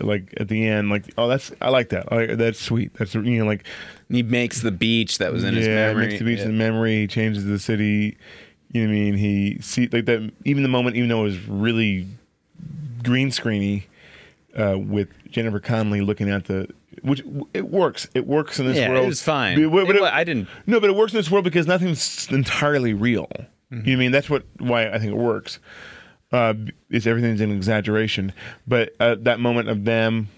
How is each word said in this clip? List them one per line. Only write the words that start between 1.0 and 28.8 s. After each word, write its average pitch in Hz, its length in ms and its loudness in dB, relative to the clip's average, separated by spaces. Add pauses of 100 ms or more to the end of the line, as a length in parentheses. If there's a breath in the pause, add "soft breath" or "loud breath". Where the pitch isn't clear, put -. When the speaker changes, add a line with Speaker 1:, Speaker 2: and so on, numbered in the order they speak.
Speaker 1:
"Oh, 117 100 2
that's, 131 220 -2 (100)
I - 100 0
like 127 200 2
that. - 220 -4
I, 113 220 0
that's 113 260 0
sweet." - 340 -2
That's, 104 200 -6
you 110 80 -2 (160)
know, 110 80 2
like, 104 180 -2 (460 loud breath)
Speaker 2:
He 123 120 2
makes 120 400 0
the 113 80 0
beach 113 480 0
that 87 140 -2
was 113 120 -2
in 113 100 0
his 113 120 2
Speaker 1:
Yeah, 110 220 2
Speaker 2:
memory. 110 200 0
Speaker 1:
makes 104 100 -4
the 113 60 -2
beach 117 160 0
Speaker 2:
Yeah. 101 60 -4
Speaker 1:
in 110 120 0
memory. 110 440 0
He 107 40 0
changes 107 380 -2
the 101 140 0
city. 104 580 0 (560 loud breath)
You 117 100 0
know 110 60 0
what 107 40 0
I 107 80 2
mean? 104 140 2
He 101 460 0
see, - 280 -2
like, 117 180 0
that, 110 240 0 (140)
even 139 180 2
the 135 60 2
moment, 123 280 2
even 120 120 2
though 117 120 2
it 107 40 2
was 98 240 -4
really 104 580 0 (960)
green 127 280 2
screeny, 101 540 -2 (720 loud breath)
uh, 98 220 2
with 101 300 -2 (220)
Jennifer 113 280 -2
Connelly 107 420 0
looking 101 300 0
at 98 140 -2
the, 95 240 -4 (340)
which 131 220 -2
w-, - 280 -10
it 147 180 -4
works. 170 440 0
It 127 140 0
works 147 320 -2
in 131 60 0
this 131 100 2
Speaker 2:
Yeah, 131 100 2
it 104 60 0
Speaker 1:
world. 127 160 2
Speaker 2:
was 123 120 -4
fine. 135 400 2 (100)
Speaker 1:
But, - 0 - (160)
but 180 40 2
Speaker 2:
It 202 60 6
Speaker 1:
it 202 60 4
Speaker 2:
wa-, 175 100 4
I 147 100 2
didn't 139 260 -2 (180 loud breath)
Speaker 1:
No, 226 120 4
but 208 120 4
it 190 40 4
works 208 180 4
in 226 60 0
this 170 140 0
world 196 120 4
because 170 220 2
nothing's 180 640 -2
entirely 135 640 2
real. 104 320 2
Speaker 2:
Mm-hmm. - 480 -14
Speaker 1:
You 123 40 -8
know 110 40 -8
what 120 100 2
I 131 40 4
mean? 127 160 2
That's 143 180 2
what, 139 140 0 (140)
why 120 300 2
I 107 120 -2
think 107 100 -2
it 104 80 -2
works. 117 400 -2 (720 loud breath)
Uh, 117 220 4
b-, 107 200 -6 (180)
is 113 160 0
everything's 113 340 2
an 107 100 2
exaggeration. 104 840 0 (340 loud breath)
But, 120 340 0